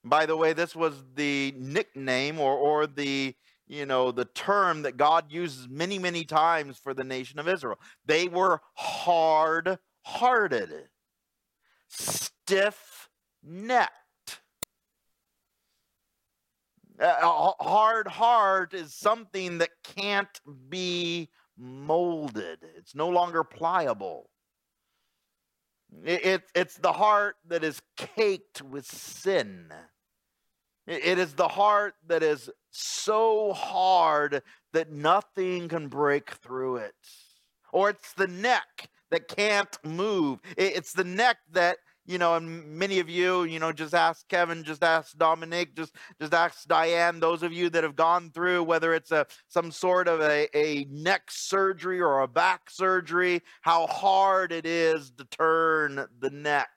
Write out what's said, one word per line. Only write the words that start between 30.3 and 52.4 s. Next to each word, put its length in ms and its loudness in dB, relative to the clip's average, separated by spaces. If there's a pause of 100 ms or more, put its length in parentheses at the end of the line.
It, 200 -6
it 120 4
is 160 -2
the 140 2
heart 480 2 (120)
that 140 2
is 300 -2 (200)
so 800 0
hard 920 2 (300)
that 180 0
nothing 800 0
can 180 -6
break 440 0
through 460 -6
it. 180 -10 (760)
Or 200 2
it's 220 -14
the 140 0
neck 640 -2 (220)
that 160 -2
can't 560 0
move. 560 -2 (180)
It, 200 0
it's 160 -10
the 100 -2
neck 340 0 (140)
that, 260 2 (280)
you 120 -6
know, 180 4
and 320 -6
many 320 -2
of 100 -4
you, 340 0
you 160 -6
know, 120 -2
just 220 -6
ask 340 2
Kevin, 360 -2
just 200 -4
ask 320 0
Dominic, 600 0
just, 180 -10 (260)
just 140 -2
ask 340 0
Diane, 520 2
those 240 0
of 100 -6
you 160 0
that 140 0
have 120 -4
gone 360 2
through, 320 0
whether 320 2
it's 160 -4
a, 160 2 (200)
some 240 -2
sort 360 2
of 120 2
a, 380 2
a 320 0
neck 400 -2
surgery 720 -2
or 200 4
a 60 2
back 440 0